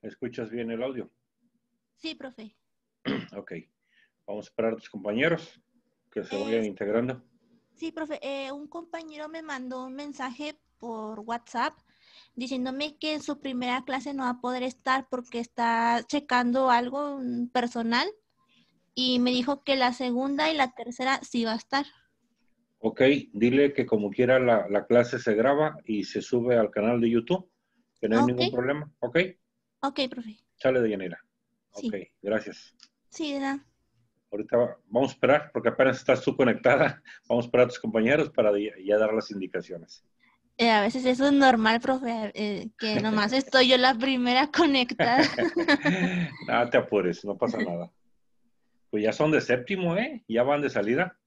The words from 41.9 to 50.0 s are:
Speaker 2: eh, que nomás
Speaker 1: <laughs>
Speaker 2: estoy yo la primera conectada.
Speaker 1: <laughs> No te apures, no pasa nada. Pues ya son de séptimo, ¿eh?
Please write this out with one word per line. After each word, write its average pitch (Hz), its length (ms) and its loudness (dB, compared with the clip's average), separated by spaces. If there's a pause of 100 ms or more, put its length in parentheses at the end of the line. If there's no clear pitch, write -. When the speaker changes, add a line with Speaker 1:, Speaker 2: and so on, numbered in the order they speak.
Speaker 2:
eh, 208 420 -6
que 214 240 -2
nomás 214 320 0
Speaker 1:
<laughs> - 0 -
Speaker 2:
estoy 262 360 4
yo 254 80 6
la 254 200 4
primera 254 540 2
conectada. 269 720 4
Speaker 1:
<laughs> 185 1200 0
No 120 220 2
te 131 80 2
apures, 95 480 0
no 101 140 -4
pasa 113 180 -2
nada. 87 340 -4 (1000)
Pues 107 120 -2
ya 107 100 2
son 151 180 2
de 135 100 4
séptimo, 170 560 -2
¿eh? 254 300 -4